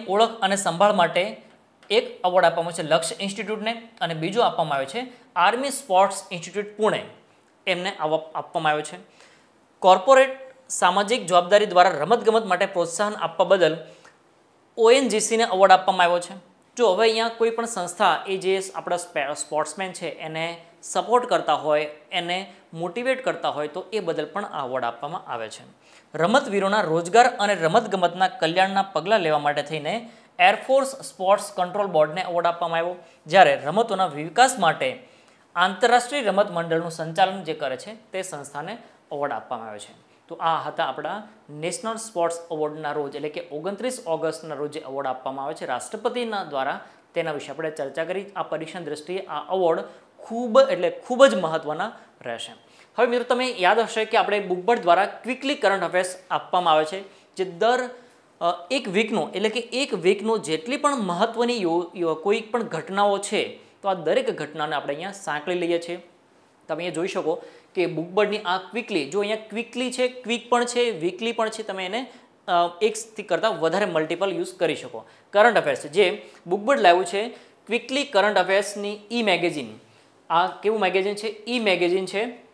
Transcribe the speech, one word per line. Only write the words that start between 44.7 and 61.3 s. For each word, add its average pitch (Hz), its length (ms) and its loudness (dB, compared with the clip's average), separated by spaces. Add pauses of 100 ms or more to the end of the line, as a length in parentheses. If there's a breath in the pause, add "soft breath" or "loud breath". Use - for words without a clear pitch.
જે 151 80 -10
એવોર્ડ 135 280 -6
આપવામાં 135 380 -6
આવે 156 80 -6
છે 160 120 -10
રાષ્ટ્રપતિના 214 760 -4
દ્વારા, 147 360 -4 (340 loud breath)
તેના 160 180 -2
વિશે 143 200 -8
આપણે 156 200 -6
ચર્ચા 147 320 -6
કરી. 185 220 -6 (100)
આ 165 80 -4
પરીક્ષાની 160 420 -8
દ્રષ્ટિએ 151 400 -8
આ 151 300 -6
એવોર્ડ 180 280 2 (340 loud breath)
ખૂબ 233 420 2 (100)
એટલે 185 200 0
ખૂબ 254 360 4
જ 220 100 6
મહત્ત્વના 160 560 -4 (300 loud breath)
રહેશે. 117 300 -10 (460 soft breath)
હવે 247 100 4
મિત્રો 240 160 0
તમે 247 360 0
યાદ 190 200 4
હશે 220 260 -2
કે 220 120 0
આપણે 202 220 2
બુકબર્ડ 185 400 -2
દ્વારા 175 260 4
ક્વિકલી 254 500 -6
કરંટ 190 280 0
અફેર્સ 180 340 -2 (140)
આપવામાં 170 420 0
આવે 156 120 4
છે, 190 160 -8 (340 loud breath)
જે 185 100 -2
દર, 233 440 0 (520 loud breath)
અ, 175 300 -2
એક 254 160 -2
વીકનો, 202 480 0
એટલે 208 140 -2
કે 233 100 -6
એક 247 340 -4
વીકનો 214 440 0
જેટલી 160 400 -4
પણ 285 180 0
મહત્ત્વની 226 640 -2